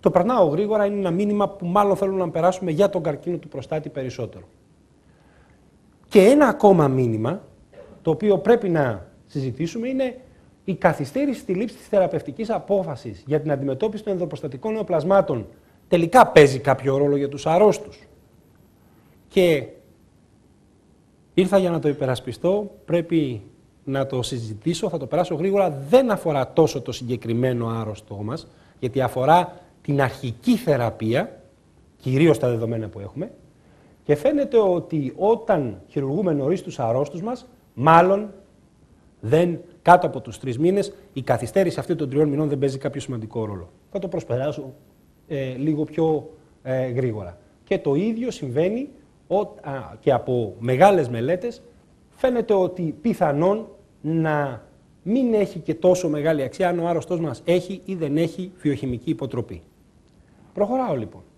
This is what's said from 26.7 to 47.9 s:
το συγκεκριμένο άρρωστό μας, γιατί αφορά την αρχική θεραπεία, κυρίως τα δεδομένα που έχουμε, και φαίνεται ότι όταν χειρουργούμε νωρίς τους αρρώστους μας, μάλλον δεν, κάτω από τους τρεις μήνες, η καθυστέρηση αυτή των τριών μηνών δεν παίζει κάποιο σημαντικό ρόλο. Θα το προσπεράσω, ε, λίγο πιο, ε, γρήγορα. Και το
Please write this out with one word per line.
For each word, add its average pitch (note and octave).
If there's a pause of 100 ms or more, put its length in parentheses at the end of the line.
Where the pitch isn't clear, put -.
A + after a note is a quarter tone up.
το B2
συγκεκριμένο A#2
άρρωστό G#2+
μας, G#2+ (320)
γιατί B2+
αφορά C3 (260)
την C#3+
αρχική C3
θεραπεία, B2 (560)
κυρίως C#3+
τα B2+
δεδομένα A2+
που -
έχουμε, C#3 (760)
και D3
φαίνεται C#4
ότι E3
όταν F3
χειρουργούμε D3+
νωρίς D3
τους -
αρρώστους C#3
μας, A#3 (280)
μάλλον F3+ (880)
δεν, E3 (220)
κάτω F3
από C3+
τους -
τρεις B2+
μήνες, F#3 (200)
η C3+
καθυστέρηση C3+
αυτή D#3+
των D3
τριών D3
μηνών D3
δεν C#3
παίζει C3+
κάποιο C#3
σημαντικό A2
ρόλο. F#2+ (200)
Θα G3+
το F#3
προσπεράσω, C#3 (540)
ε, C3+
λίγο D3+
πιο, D3+ (320)
ε, C3
γρήγορα. A2+ (260)
Και G3
το C#3